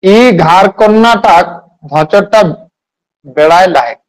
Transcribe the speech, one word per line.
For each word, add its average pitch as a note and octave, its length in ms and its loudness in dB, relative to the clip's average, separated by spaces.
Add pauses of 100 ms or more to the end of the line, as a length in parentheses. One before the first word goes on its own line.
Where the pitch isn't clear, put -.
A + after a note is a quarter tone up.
"ই G#3+ 360 2
ঘাড় F3 300 2
কন্যাটা G#3+ 920 0 (280)
ধচরটা F#3 520 0 (840)
বেড়ায় D#3 400 0
লাহে।" B2+ 300 -6 (120)